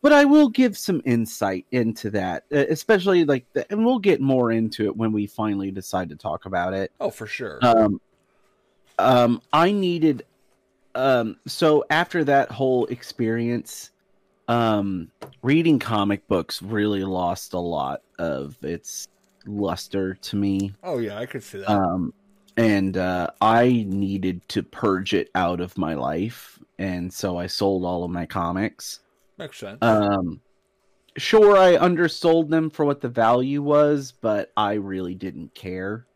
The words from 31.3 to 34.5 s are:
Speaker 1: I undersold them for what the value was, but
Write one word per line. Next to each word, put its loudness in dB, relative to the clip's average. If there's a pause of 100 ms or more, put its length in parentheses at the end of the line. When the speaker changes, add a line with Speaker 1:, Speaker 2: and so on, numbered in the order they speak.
Speaker 1:
I 8
undersold 2
them 0
for -2
what -2
the -6
value 2
was, 2
but -2